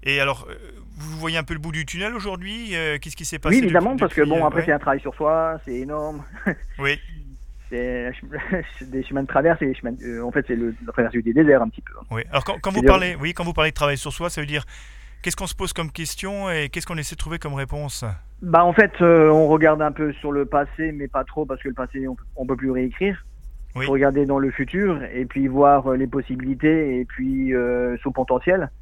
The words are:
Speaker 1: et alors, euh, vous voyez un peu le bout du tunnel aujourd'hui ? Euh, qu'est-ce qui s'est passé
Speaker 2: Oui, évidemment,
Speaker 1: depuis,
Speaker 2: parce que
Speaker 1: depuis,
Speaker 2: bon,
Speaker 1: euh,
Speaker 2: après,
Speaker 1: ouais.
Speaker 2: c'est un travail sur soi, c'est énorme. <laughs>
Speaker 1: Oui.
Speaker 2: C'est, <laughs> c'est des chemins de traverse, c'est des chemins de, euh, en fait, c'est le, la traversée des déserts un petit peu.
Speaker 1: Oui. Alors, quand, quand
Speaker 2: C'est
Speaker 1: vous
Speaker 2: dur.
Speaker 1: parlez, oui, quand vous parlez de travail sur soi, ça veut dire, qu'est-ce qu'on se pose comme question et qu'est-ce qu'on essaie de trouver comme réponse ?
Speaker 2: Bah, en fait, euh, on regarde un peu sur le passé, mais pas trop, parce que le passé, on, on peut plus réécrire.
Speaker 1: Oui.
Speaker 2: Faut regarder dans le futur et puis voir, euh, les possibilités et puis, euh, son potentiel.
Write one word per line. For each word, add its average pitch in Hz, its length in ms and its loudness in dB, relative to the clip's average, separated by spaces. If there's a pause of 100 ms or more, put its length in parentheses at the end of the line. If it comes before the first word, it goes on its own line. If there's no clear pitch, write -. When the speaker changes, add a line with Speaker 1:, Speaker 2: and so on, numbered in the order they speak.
Speaker 1:
et 139 160 0
alors, 139 300 -2
euh, - 60 -14 (420)
vous 156 200 -12
voyez 165 200 -4
un 160 60 -2
peu 165 100 -8
le 160 60 -8
bout 160 120 -8
du 156 140 -6
tunnel 190 280 -6
aujourd'hui ? 202 640 -8
Euh, 156 240 -2
qu'est-ce 151 160 -12
qui - 100 -14
s'est 156 140 -6
passé 175 180 4
Speaker 2:
Oui, 262 60 4
évidemment, 175 280 4
Speaker 1:
depuis, 269 100 -4
Speaker 2:
parce 180 120 0
que 156 80 4
Speaker 1:
depuis, 147 100 4
Speaker 2:
bon, 165 120 2
Speaker 1:
euh, 151 40 4
Speaker 2:
après, 156 140 2
Speaker 1:
ouais. 160 40 0
Speaker 2:
c'est 160 80 2
un 147 60 2
travail 143 200 0
sur 139 160 -8
soi, 160 480 0
c'est 131 160 -8
énorme. 151 440 -8 (220)
<laughs> - 340 -6
Speaker 1:
Oui. 139 200 0 (720)
Speaker 2:
C'est, 123 420 -4 (300)
<laughs> - 360 -4
c'est 131 140 -14
des 131 120 -4
chemins 139 200 -4
de 135 40 -6
traverse, 160 320 4
c'est 156 80 0
des 131 80 -2
chemins 120 180 -8
de, 127 120 -12
euh, 117 200 -8
en 120 80 -6
fait, 143 120 0
c'est 120 120 -2
le, 117 180 -2 (100)
la 117 60 -10
traversée 117 300 0
des 113 100 -2
déserts 143 300 8
un 113 80 0
petit - 120 -14
peu. - 120 -16 (180)
Speaker 1:
Oui. 113 200 -4
Alors, 139 120 0
quand, 196 160 -4
quand 196 120 -4
Speaker 2:
C'est 190 60 -2
Speaker 1:
vous - 40 2
Speaker 2:
dur. - 100 8
Speaker 1:
parlez, 180 300 6
oui, 165 120 -4
quand 175 120 -4
vous 170 80 -4
parlez 156 160 2
de 147 60 -8
travail 143 220 0
sur 143 140 -8
soi, 170 180 -4
ça 165 120 -6
veut 147 60 -6
dire, 147 180 -4 (560)
qu'est-ce - 160 -4
qu'on 190 100 -6
se - 80 -8
pose 185 160 -4
comme 160 200 -6
question 190 600 -8
et 156 180 -2
qu'est-ce 165 160 -8
qu'on 170 120 -6
essaie 151 180 -8
de - 40 -20
trouver 160 200 -6
comme 147 140 -8
réponse ? 139 500 -6 (380)
Speaker 2:
Bah, 170 240 6
en 175 80 4
fait, 208 180 6 (100)
euh, 165 280 8
on 156 180 8
regarde 156 340 6
un 151 120 0
peu 151 200 -2
sur 147 200 -6
le 143 120 2
passé, 151 460 -2
mais 143 160 -8
pas 135 160 -2
trop, 151 220 -4
parce 131 160 -8
que 135 80 -6
le 127 60 -6
passé, 131 340 -6
on, 127 80 -8 (180)
on 131 100 -6
peut 127 120 -2
plus 131 140 -2
réécrire. 131 540 -2 (500)
Speaker 1:
Oui. 127 100 -4
Speaker 2:
Faut 139 80 0
regarder 139 320 4
dans 139 140 0
le 139 120 0
futur 165 540 0
et 123 180 -6
puis 135 240 -2
voir, 135 460 6
euh, - 20 2
les 131 120 0
possibilités 131 920 0
et 127 60 -2
puis, 131 500 -2
euh, 123 480 0
son 135 80 -2
potentiel. 135 580 2 (120)